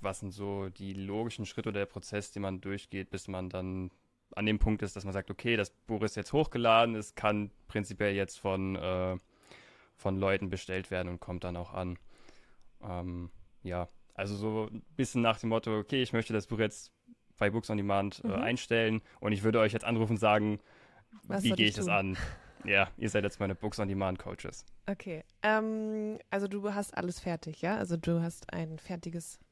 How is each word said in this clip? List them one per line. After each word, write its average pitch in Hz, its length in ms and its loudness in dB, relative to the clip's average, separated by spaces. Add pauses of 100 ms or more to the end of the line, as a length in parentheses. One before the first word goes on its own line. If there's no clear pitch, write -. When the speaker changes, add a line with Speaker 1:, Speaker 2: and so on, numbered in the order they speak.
Speaker 1:
was 95 200 -4
sind 101 100 -6
so 98 380 -6
die 98 240 -10
logischen 101 520 -4
Schritte - 240 -6
oder 101 120 -2
der 98 40 0
Prozess, - 460 -8
den 101 100 -6
man 95 180 -2
durchgeht, 98 520 -6
bis - 160 -8
man 92 220 -6
dann 92 420 -4 (440)
an 107 120 0
dem 107 100 4
Punkt 107 240 2
ist, 101 140 -6
dass 101 100 -10
man 98 80 -6
sagt, 95 160 -4
„Okay, 117 260 0
das 104 140 2
Buch - 320 -4
ist 110 140 0
jetzt - 180 -6
hochgeladen, 117 640 6
es 107 180 -6
kann 104 380 0 (160)
prinzipiell 101 480 0
jetzt 98 240 -2
von, 95 360 0
äh, 92 420 -2 (800)
von 98 200 0
Leuten 98 320 2
bestellt 92 400 -4
werden 90 200 -2
und 87 100 -6
kommt 90 240 -8
dann 87 120 -4
auch 87 180 -8
an.“ 90 260 -4 (840)
Ähm, 87 480 -8 (320)
ja, 90 260 -4 (280)
also 101 200 -4
so 107 360 -2
ein 110 100 -10 (140)
bisschen 127 260 0
nach 113 180 6
dem 113 100 -2
Motto, 113 280 2
„Okay, 127 240 0
ich 123 100 -2
möchte 113 220 0
das 104 140 0
Buch 113 120 -4
jetzt - 320 0 (460)
bei 104 140 4
Books 113 180 -2
on 107 80 0
Demand, 101 460 2
äh, - 60 -2
Speaker 2:
Mhm. 98 40 0
Speaker 1:
einstellen 113 680 2 (180)
und 107 120 0
ich 101 120 0
würde 110 160 6
euch 110 140 6
jetzt 113 120 -2
anrufen 113 280 2
und 104 60 2
sagen, 107 400 6 (640)
Speaker 2:
Was 196 200 -2
Speaker 1:
wie - 60 6
Speaker 2:
soll 190 80 4
Speaker 1:
gehe 107 80 8
Speaker 2:
ich 107 40 8
Speaker 1:
ich 101 60 -4
das 101 100 0
Speaker 2:
tun? 95 80 2
Speaker 1:
an?“ 95 240 2 (460)
Ja, 98 340 4
ihr 110 140 -2
seid 104 120 2
jetzt - 160 -2
meine 98 140 0
Books 107 240 -6
on 104 100 0
Demand 95 300 0
Coaches. - 480 -10 (220)
Speaker 2:
Okay, 180 360 -6 (180)
ähm, 220 800 0 (100)
also 202 180 -2
du 202 260 -4
hast 202 220 -4
alles 175 240 -4
fertig, 165 420 -6
ja? 185 140 0
Also 175 220 -2
du 170 240 2
hast - 320 -6
ein 160 240 -6
fertiges 170 640 -10 (120)